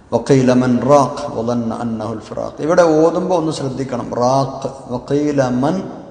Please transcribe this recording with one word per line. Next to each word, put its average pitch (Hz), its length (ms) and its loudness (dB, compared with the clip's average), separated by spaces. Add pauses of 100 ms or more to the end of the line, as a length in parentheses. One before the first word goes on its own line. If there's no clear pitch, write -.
(120)
വഖീല 127 400 4
മൻ 123 280 2
റാഖ് 131 560 2
വളന്ന 117 380 -2
അന്നഹുൽ 110 440 -6
ഫിറാഖ്. 113 440 -10
ഇവിടെ 175 200 4
ഓതുമ്പോൾ 170 520 2
ഒന്ന് 160 180 0
ശ്രദ്ധിക്കണം. 135 600 -6
റാഖ്, 131 800 -2
വഖീല 139 560 0
മൻ 139 420 -2 (200)